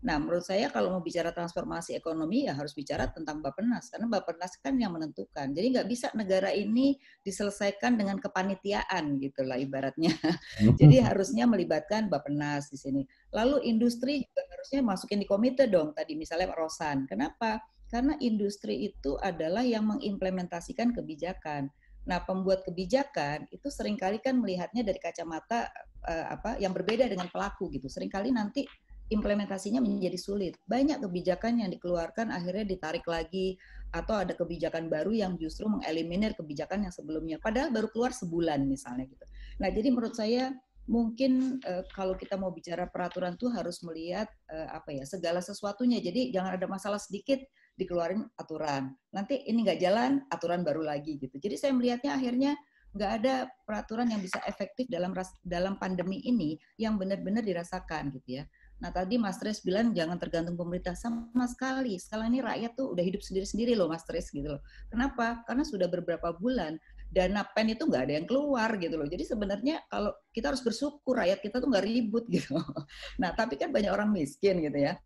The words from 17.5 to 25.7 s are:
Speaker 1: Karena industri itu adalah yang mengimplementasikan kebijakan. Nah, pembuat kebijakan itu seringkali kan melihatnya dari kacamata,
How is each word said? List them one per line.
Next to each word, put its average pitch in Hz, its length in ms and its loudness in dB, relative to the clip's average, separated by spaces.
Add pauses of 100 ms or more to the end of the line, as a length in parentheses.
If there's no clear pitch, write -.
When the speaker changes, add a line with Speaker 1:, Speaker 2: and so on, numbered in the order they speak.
Speaker 1:
Karena 254 320 2
industri 208 640 0
itu 269 320 -4
adalah 180 480 0
yang 220 240 2
mengimplementasikan 190 1040 -2
kebijakan. 151 800 -6 (320)
Nah, 180 160 -2
pembuat 190 400 0
kebijakan 175 880 -2
itu - 240 -10
seringkali 208 480 -2
kan 262 160 2
melihatnya 202 480 0
dari 196 160 0
kacamata, 170 640 -4 (400)